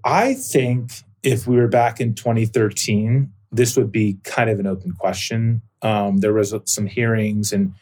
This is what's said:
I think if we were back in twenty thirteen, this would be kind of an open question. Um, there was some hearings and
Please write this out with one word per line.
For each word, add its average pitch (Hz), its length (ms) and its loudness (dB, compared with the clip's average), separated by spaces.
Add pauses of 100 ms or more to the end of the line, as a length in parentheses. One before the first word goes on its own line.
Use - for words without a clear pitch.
I 202 300 2
think 123 580 0 (320)
if 120 220 0
we 123 120 2
were 120 100 4
back 117 320 2
in 117 160 -2
twenty 113 300 0
thirteen, 110 880 0 (200)
this 120 240 2
would 107 160 2
be 104 320 0
kind 117 260 -2
of 101 100 0
an 98 60 -4
open 92 280 -6
question. 113 680 -2 (200)
Um, 101 360 0
there 107 160 2
was 107 200 2 (120)
some 104 220 -4
hearings 107 640 0
and 98 300 0